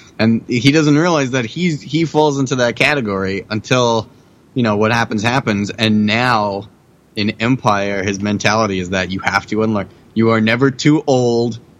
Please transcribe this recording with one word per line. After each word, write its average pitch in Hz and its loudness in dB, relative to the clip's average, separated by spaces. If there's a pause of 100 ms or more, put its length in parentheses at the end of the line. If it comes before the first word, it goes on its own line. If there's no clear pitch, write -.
(200)
And 113 2
he 123 0
doesn't 147 4
realize 151 0
that 131 -4
he's, 160 -4
he 151 -2
falls 151 2
into 135 -2
that 120 0
category 101 -2
until, 113 0 (460)
you 127 0
know, 107 0
what 107 2
happens, 117 -2
happens. 110 -2
And 107 0
now 107 0 (480)
in 107 -2
Empire, 101 0
his 98 -2
mentality 104 0
is 90 -6
that 92 -2
you 95 -4
have 98 -2
to 107 -2
unlearn. 107 -2 (260)
You 113 2
are 113 2
never 120 2
too 147 2
old 120 0 (200)